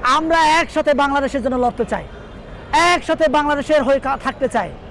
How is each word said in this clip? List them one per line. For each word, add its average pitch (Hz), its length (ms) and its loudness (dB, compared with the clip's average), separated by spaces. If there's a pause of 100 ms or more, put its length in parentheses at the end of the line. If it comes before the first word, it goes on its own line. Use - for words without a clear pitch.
আমরা 311 440 2
একসাথে 311 460 2
বাংলাদেশের 277 500 0
জন্য 254 120 -2
লড়তে 247 300 0
চাই, - 180 -6 (680)
একসাথে 320 540 2
বাংলাদেশের 294 560 2
হয়ে 269 160 2
কা-, 262 240 -2
থাকতে 262 240 -2
চাই। 185 220 -2 (220)